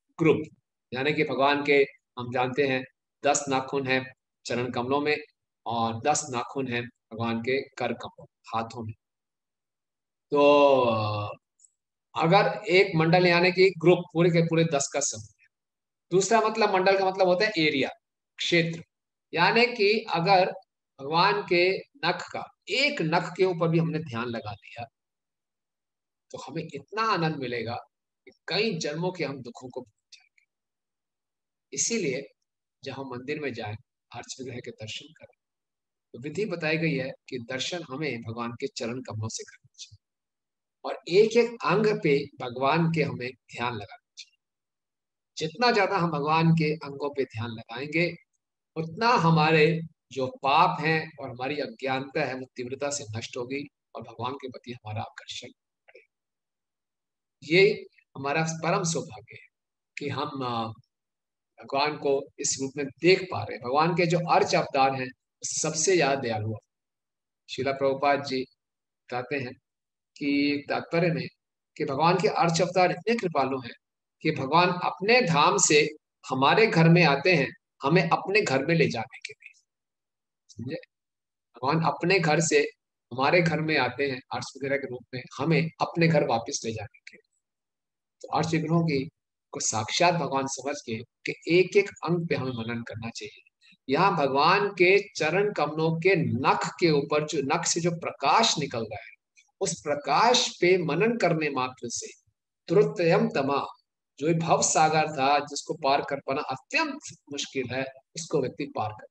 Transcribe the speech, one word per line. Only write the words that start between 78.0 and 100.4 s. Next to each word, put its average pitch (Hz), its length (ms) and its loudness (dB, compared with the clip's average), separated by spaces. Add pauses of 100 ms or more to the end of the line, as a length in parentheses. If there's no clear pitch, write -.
अपने 196 320 2
घर 139 240 0
में 165 100 2
ले 135 140 4
जाने 113 280 -8
के - 160 -16
लिए। - 100 -20 (1040)
समझे? 127 280 -12 (800)
भगवान 156 280 0
अपने 190 360 2
घर 156 200 2
से 151 260 2 (480)
हमारे 143 280 4
घर 160 180 0
में 156 180 0
आते 131 340 0
हैं 127 100 -6 (100)
अर्च 123 260 -8
विग्रह 135 200 -4
के 131 100 -6
रूप 123 260 -12
में, 123 100 -8 (140)
हमें 156 320 2 (120)
अपने 165 260 2
घर 156 200 4
वापस 117 380 -2
ले 113 60 -4
जाने 107 280 -12
के - 160 -20
लिए। - 140 -20 (920)
तो - 160 -4
अर्च 156 100 0
विग्रहों 160 360 2
की 139 260 -2 (420)
को - 80 -10
साक्षात 170 540 0
भगवान 135 340 -2
समझ 139 340 -8
के 113 160 -8
कि - 380 -10 (120)
एक 175 300 4
एक 196 120 2
अंग 170 380 -2
पे 143 80 0
हमें 127 160 -4
मनन 117 300 -6
करना 113 280 -10
चाहिए। - 400 -16 (400)
यहाँ 175 280 2
भगवान 156 520 2
के 190 440 4
चरण 180 400 0
कमलों 160 460 -2
के 185 160 4
नख 147 540 0 (100)
के 170 120 4
ऊपर 151 340 0
जो 151 160 -4
नख 160 240 -2
से - 160 -2
जो 170 100 0
प्रकाश 160 680 0
निकल 131 200 -4
रहा 110 160 -8
है, - 480 -20 (180)
उस 185 220 -4
प्रकाश 160 800 2